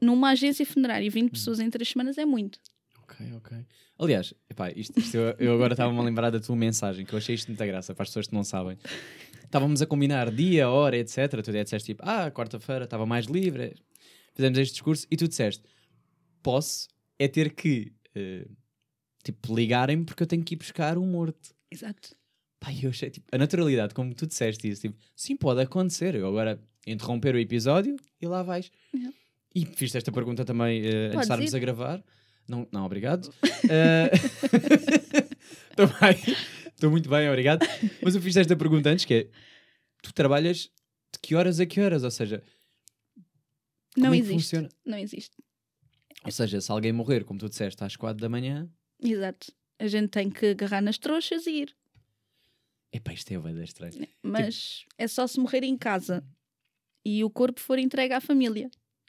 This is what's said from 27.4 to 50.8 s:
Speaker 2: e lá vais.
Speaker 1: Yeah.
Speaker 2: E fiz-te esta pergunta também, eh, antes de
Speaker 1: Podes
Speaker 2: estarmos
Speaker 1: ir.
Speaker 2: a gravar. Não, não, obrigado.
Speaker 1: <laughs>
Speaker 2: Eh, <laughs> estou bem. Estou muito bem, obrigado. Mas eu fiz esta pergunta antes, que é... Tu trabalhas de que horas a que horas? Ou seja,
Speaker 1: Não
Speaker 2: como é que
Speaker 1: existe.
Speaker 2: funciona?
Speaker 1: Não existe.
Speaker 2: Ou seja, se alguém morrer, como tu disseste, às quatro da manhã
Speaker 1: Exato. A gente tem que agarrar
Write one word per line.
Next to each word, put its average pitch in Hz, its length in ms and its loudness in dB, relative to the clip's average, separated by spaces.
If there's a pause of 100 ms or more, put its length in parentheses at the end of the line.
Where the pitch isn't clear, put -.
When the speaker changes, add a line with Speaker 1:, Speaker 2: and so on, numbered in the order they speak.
Speaker 2:
e 170 60 -8
lá 180 160 -4
vais. 180 300 -6 (220)
Speaker 1:
Yeah. 254 200 -6 (400)
Speaker 2:
E 175 140 0
fiz-te 131 300 -4
esta 120 140 -4
pergunta 120 320 -4
também, 117 400 0
eh, 110 40 -2
antes 110 40 0 (180)
de - 20 -4
Speaker 1:
Podes 170 140 0
Speaker 2:
estarmos 123 280 0
Speaker 1:
ir. - 20 -2
Speaker 2:
a 131 40 0
gravar. 127 440 -4 (440)
Não, 120 240 -6
não, 98 140 -4
obrigado. 123 460 -4 (100)
Speaker 1:
<laughs> - 20 -2 (260)
Speaker 2:
Eh, 160 420 6
<laughs> - 1600 2
estou 202 160 6
bem. - 480 4 (380)
Estou 156 180 2
muito 156 180 2
bem, 147 200 4
obrigado. 139 360 4 (360)
Mas 185 140 4
eu 196 60 2
fiz 175 140 0
esta 180 220 8
pergunta 156 320 4
antes, 175 160 4
que - 80 2
é... 113 140 4 (760)
Tu - 120 -16
trabalhas 156 560 2 (440)
de - 80 -16
que - 140 -4
horas 175 260 4
a 185 40 4
que 175 140 -4
horas? 175 240 2
Ou 123 80 -2
seja, 107 320 -6 (1500)
Speaker 1:
Não 254 140 6
Speaker 2:
como 262 60 8
é - 20 8
que 247 60 6
Speaker 1:
existe. 196 100 -2 (240)
Speaker 2:
funciona? 156 120 -4 (160)
Speaker 1:
Não 214 120 -6
existe. - 400 -12 (880)
Speaker 2:
Ou - 60 -8
seja, 104 280 -2
se 95 120 -10
alguém 110 200 0
morrer, 117 320 0
como 98 160 -10
tu 107 80 -8
disseste, 101 380 -6
às 98 100 -8
quatro 110 260 -6
da 113 60 -4
manhã 131 420 -6 (320)
Speaker 1:
Exato. 196 520 -4 (260)
A 220 80 -4
gente 208 220 0
tem 202 200 -2
que 214 180 0
agarrar 202 340 0